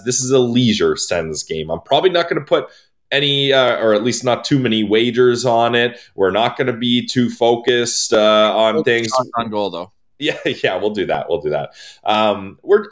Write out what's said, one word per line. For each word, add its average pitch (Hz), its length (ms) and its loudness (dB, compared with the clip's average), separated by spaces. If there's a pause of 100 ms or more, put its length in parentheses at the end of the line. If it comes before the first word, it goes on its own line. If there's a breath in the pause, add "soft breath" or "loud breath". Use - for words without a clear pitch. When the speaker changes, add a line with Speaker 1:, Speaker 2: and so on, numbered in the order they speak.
Speaker 1:
this 123 180 -2
is 127 80 -4
a 135 100 4
leisure 117 560 2
Sens 80 460 -6
game. 78 280 -8
I'm 82 100 -6
probably 156 300 2
not 170 180 0
gonna 156 160 -4
put 156 220 0 (440 soft breath)
any, 143 400 0
uh, 127 280 2
or 110 160 2
at 104 100 0
least 123 200 -2
not 120 200 -2
too 143 140 2
many 110 260 0
wagers 120 640 2
on 120 280 2
it. 120 240 0 (160 loud breath)
We're 95 180 2
not 113 260 0
gonna 127 160 -2
be 120 320 -2
too 120 240 0
focused, 120 840 0
uh, 107 420 4
on 110 200 2
Speaker 2:
Focus 107 100 0
Speaker 1:
things. 117 280 0 (240)
Speaker 2:
on 117 120 -4
goal, 104 220 -4
though. 85 200 -12 (260)
Speaker 1:
Yeah, 147 260 -4
<laughs> - 200 -4
yeah, 101 140 0
we'll 101 180 -2
do 95 120 -2
that. 76 220 -4
We'll 82 120 -2
do 76 100 -6
that. 73 240 -6 (300 loud breath)
Um, 104 580 -2
we're, 208 300 2